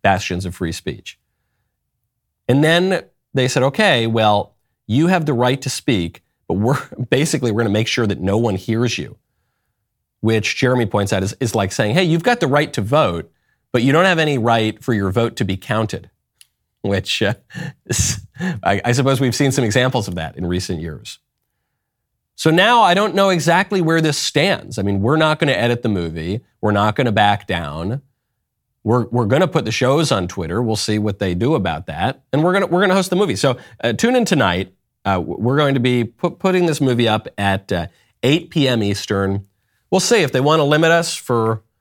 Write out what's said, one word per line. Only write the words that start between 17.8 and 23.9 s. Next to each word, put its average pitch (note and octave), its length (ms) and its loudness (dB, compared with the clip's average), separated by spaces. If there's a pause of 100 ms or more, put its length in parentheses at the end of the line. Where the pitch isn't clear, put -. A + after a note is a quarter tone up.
is, - 340 -4 (420)
I, G2 220 0
I A#2+ 80 0
suppose C3 280 0
we've B2+ 140 0
seen C#3 160 2
some C3 140 0
examples B2 420 0
of F2+ 80 -8
that D#2+ 220 -8
in F2 100 -6
recent F2+ 340 -4
years. D#2 380 -12 (1160)
So - 140 2
now G#3+ 320 4
I F3+ 120 4
don't G3+ 220 0
know G3 140 4
exactly F3 500 2
where E3 200 2